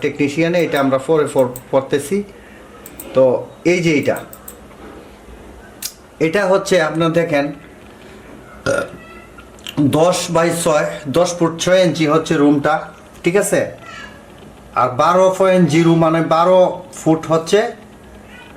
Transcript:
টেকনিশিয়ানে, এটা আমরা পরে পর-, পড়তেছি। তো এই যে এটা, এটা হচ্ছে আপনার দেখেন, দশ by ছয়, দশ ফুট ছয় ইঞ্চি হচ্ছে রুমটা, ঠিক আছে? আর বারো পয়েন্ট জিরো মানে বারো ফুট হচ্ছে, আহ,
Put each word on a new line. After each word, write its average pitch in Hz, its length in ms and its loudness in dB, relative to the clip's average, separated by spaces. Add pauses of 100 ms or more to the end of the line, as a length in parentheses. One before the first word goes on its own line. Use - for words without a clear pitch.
টেকনিশিয়ানে, 160 580 -2
এটা 151 200 -2
আমরা 135 180 0
পরে 147 360 0
পর-, 123 260 0 (120)
পড়তেছি। 147 520 -2 (880)
তো 131 320 2 (200)
এই 175 180 0
যে 156 160 2
এটা, 180 200 -2 (2000)
এটা 175 280 0
হচ্ছে 190 340 2
আপনার 160 320 -2
দেখেন, 156 380 0 (2250)
দশ 151 540 2
by 165 160 2 (140)
ছয়, 160 220 0 (220)
দশ 170 320 0
ফুট 165 200 -2
ছয় 185 240 2
ইঞ্চি 156 240 0
হচ্ছে 160 300 0
রুমটা, 147 520 2 (340)
ঠিক 175 120 0
আছে? 185 360 0 (1040)
আর 123 140 0
বারো 180 480 2
পয়েন্ট 185 320 2
জিরো 165 260 4
মানে 165 260 2
বারো 175 600 2 (100)
ফুট 160 320 -2
হচ্ছে, 160 360 0
আহ, 240 100 -2 (840)